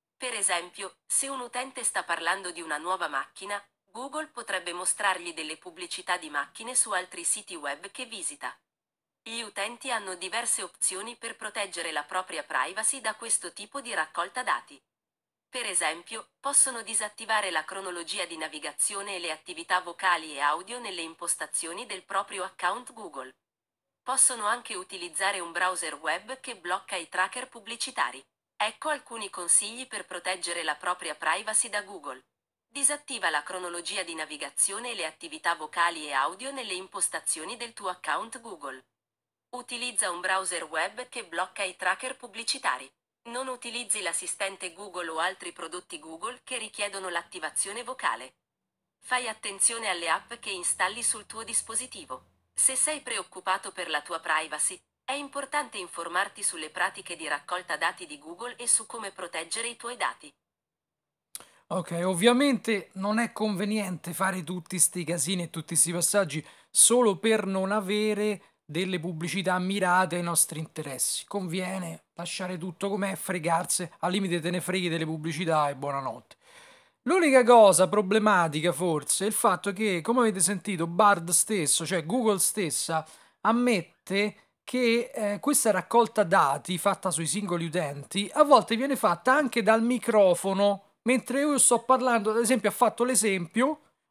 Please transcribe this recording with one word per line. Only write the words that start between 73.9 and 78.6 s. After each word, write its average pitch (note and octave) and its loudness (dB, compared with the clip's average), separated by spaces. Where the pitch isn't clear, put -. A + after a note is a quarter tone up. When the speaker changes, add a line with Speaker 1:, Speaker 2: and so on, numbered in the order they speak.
Speaker 2:
al F3+ 0
limite F#3 2
te D#3+ 0
ne F3 0
freghi F3+ 0
delle E3 0
pubblicità D#3+ 2
e C#3 -2
buonanotte. C3+ -4
L'unica C#4+ 8
cosa G3+ 10
problematica F#3 4